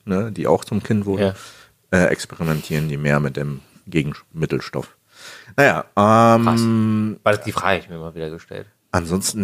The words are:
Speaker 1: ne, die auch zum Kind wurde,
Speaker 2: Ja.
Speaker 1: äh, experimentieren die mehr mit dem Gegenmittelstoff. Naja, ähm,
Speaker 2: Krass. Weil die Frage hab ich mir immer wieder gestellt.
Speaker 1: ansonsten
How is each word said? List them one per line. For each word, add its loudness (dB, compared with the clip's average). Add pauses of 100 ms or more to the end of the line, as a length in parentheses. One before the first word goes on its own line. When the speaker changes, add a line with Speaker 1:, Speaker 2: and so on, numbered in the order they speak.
Speaker 1:
ne, -2
die -4
auch 2
zum -4
Kind -2
wurde, -2 (560)
Speaker 2:
Ja. 2
Speaker 1:
äh, 4
experimentieren -4
die -6
mehr 0
mit -4
dem -6 (260)
Gegenmittelstoff. -6 (580)
Naja, 4 (100)
ähm, 6
Speaker 2:
Krass. 0
Weil 2
die -6
Frage 0
hab -6
ich -20
mir -14
immer -12
wieder -8
gestellt. -16 (260)
Speaker 1:
ansonsten -2